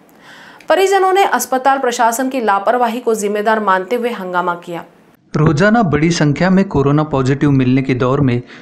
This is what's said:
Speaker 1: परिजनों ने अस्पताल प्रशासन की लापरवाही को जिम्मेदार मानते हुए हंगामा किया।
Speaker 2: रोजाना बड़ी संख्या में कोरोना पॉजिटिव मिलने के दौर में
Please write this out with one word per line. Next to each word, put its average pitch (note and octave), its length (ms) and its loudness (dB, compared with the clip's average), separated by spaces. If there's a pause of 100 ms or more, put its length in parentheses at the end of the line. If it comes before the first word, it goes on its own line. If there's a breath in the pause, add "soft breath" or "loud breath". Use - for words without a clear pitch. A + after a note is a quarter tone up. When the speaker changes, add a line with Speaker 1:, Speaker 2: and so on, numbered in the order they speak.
(680 loud breath)
Speaker 1:
परिजनों F#4+ 440 2
ने F#4+ 120 4
अस्पताल C4 540 0
प्रशासन A#3+ 500 -2
की C4 120 -4
लापरवाही A3 580 0
को A3+ 160 -2
जिम्मेदार G#3 460 -2
मानते F#3+ 340 0
हुए A#3 160 -4
हंगामा F3+ 440 -4
किया। E3+ 280 -12 (500)
Speaker 2:
रोजाना D#3+ 500 2
बड़ी D#3 280 0
संख्या E3 380 0
में F#3+ 160 4
कोरोना D3 400 0
पॉजिटिव C#3 460 0
मिलने C3 300 2
के C3 140 -2
दौर C3 260 0
में B2 200 0 (200 loud breath)